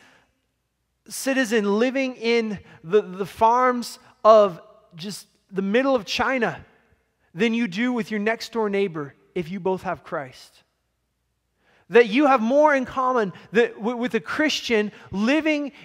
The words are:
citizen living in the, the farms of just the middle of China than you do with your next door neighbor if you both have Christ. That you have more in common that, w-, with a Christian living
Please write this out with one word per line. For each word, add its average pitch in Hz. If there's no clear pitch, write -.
citizen 220
living 254
in 226
the, 185
the 185
farms 240
of 208
just 175
the 190
middle 247
of 220
China 226
than 226
you 233
do 226
with 226
your 214
next 220
door 220
neighbor 175
if 165
you 190
both 185
have 175
Christ. -
That 220
you 262
have 262
more 285
in 269
common 254
that, 220
w-, 233
with 240
a 220
Christian 220
living 294